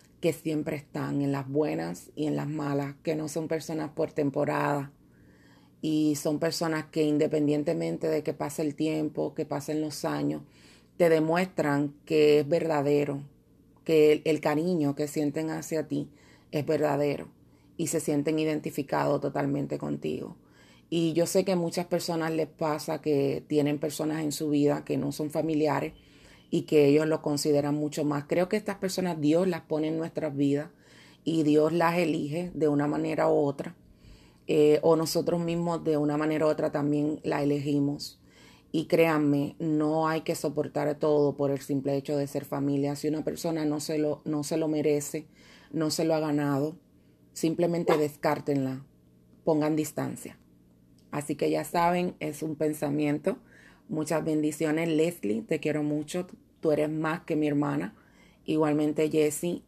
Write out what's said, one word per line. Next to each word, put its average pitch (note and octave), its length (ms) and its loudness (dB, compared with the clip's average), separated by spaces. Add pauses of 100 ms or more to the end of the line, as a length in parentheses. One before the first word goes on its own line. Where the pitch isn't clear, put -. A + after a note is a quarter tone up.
(200)
que E3 120 2
siempre D3+ 440 -4
están C#3+ 460 -4
en C#3 80 0
las C#3 180 -4
buenas D#3+ 680 -2
y D3+ 100 -2
en D3 80 0
las C#3+ 140 -4
malas, C#3+ 560 -4
que E3 100 -2
no D#3 140 -4
son D#3+ 180 -6
personas D#3 440 -6
por D3+ 220 -4
temporada, D3 800 -2 (880)
y D#3 340 2
son D3+ 240 -2
personas D#3+ 480 -2
que - 160 0
independientemente D3+ 1040 0
de D#3 140 0
que D3+ 120 -4
pase D3+ 280 -6
el D3 140 -4
tiempo, D#3 580 -2
que D3+ 120 -4
pasen D3 340 -4
los D3+ 240 -6
años, D3 380 -2 (540)
te F3 120 6
demuestran D#3 840 2 (100)
que D3+ 360 6
es C#3+ 80 0
verdadero, D3 760 0 (640)
que D3+ 280 8
el, D3+ 120 0
el D#3 160 0
cariño D3+ 540 0
que D3 140 -4
sienten D#3 420 -2
hacia D#3 380 -4
ti D3 200 -4 (440)
es B2+ 120 -2
verdadero D3 640 0 (480)
y E3 120 -4
se E3 100 0
sienten D3+ 400 0
identificados D3 840 0
totalmente C#3+ 560 -2
contigo. D3 600 -6 (520)
Y E3 260 0
yo E3 120 2
sé F#3 180 2
que F#3+ 80 0
a F#3+ 40 2
muchas F3 300 -2
personas E3 460 -2
les D#3+ 140 0
pasa D3+ 540 -4
que C#3 480 0
tienen D3 320 2
personas D#3 420 -4
en D3+ 80 -2
su D3+ 200 -4
vida D3 340 2
que C#3+ 140 -2
no C#3+ 120 -2
son D3+ 200 -4
familiares D3+ 640 0 (540)
y E3 140 0
que D3 240 6
ellos D3+ 220 6
lo D#3 140 0
consideran D3 520 0
mucho D3+ 300 -2
más. C#3+ 240 -2
Creo F3 200 0
que G#3+ 100 0
estas G#3+ 180 -6
personas F#3 440 -2
Dios D#3+ 280 4
las E3 140 -2
pone D#3 260 -2
en D#3+ 80 -2
nuestras D#3+ 400 -4
vidas C#3+ 320 2 (560)
y D#3+ 180 2
Dios D3+ 300 4
las E3+ 260 2
elige D#3+ 560 -2
de D3+ 140 2
una C#3+ 180 2
manera D#3 420 0
u D#3+ 80 4
otra, D3 380 -2 (720)
eh, D3+ 340 6
o E3 140 6
nosotros E3 440 0
mismos E3+ 420 -2
de D#3 140 2
una D3 220 0
manera D#3 260 0
u D#3 60 4
otra D#3 200 -2
también D3 520 0
la D3+ 200 -2
elegimos. C#3+ 760 -2 (500)
Y D#3 140 -2
créanme, D3+ 760 2
no D#3 500 0
hay D#3+ 140 -2
que E3 120 -2
soportar D3 640 -2
todo D3 380 2
por C#3+ 140 0
el C#3 100 -2
simple C#3 360 -2
hecho C#3+ 220 -2
de C#3+ 80 -2
ser C#3 180 -6
familia. C#3+ 520 -2
Si D3+ 120 -4
una D3+ 160 -2
persona D#3+ 400 -4
no D3+ 160 -2
se D#3 180 -4
lo, D3+ 280 0
no D3 180 -2
se E3 140 -2
lo D#3+ 100 0
merece, D3+ 580 0 (460)
no D#3 180 0
se E3 140 0
lo D#3+ 100 2
ha D#3 60 2
ganado, D3 560 0 (560)
simplemente E3+ 640 2
descártenla, C#3 880 -2 (600)
pongan D#3 320 2
distancia. - 600 -6 (720)
Así D3 260 -4
que D#3 140 0
ya D#3 140 -2
saben, F3+ 560 0
es D3+ 220 -8
un D#3 140 -4
pensamiento. D3+ 800 -2 (520)
Muchas D#3 360 -2
bendiciones, D#3 640 0
Leslie, F3 540 0
te D#3 180 -4
quiero D3+ 220 -2
mucho. D3+ 440 -4 (340)
Tú D#3+ 120 2
eres D3+ 180 2
más D#3 300 -2
que D#3+ 160 -4
mi D3+ 120 2
hermana. D3 460 0 (500)
Igualmente, D3+ 680 2
Jessie D#3 580 0